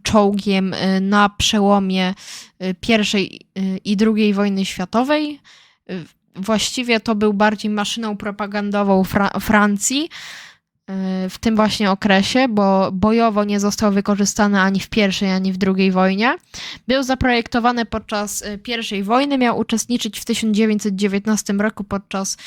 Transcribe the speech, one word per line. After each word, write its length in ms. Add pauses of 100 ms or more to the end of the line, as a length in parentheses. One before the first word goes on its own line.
czołgiem, 680
e, 280
na 280
przełomie, 840 (460)
e, 140
pierwszej, 680 (140)
e, 220
i 200
drugiej 360
wojny 320
światowej. 760 (480)
E, 40 (420)
właściwie 640
to 160
był 180
bardziej 380
maszyną 460
propagandową 840
Fra-, 360
Francji, 720 (800)
e, 420
w 80
tym 180
właśnie 360
okresie, 580
bo 420
bojowo 520
nie 160
został 320
wykorzystany 720
ani 180
w 100
pierwszej, 420
ani 220
w 40
drugiej 340
wojnie. 440 (520)
Był 160
zaprojektowany 840
podczas, 560
e, 160
pierwszej 460
wojny, 340
miał 220
uczestniczyć 600
w 60
tysiąc 320
dziewięćset 380
dziewiętnastym 680
roku 220
podczas 640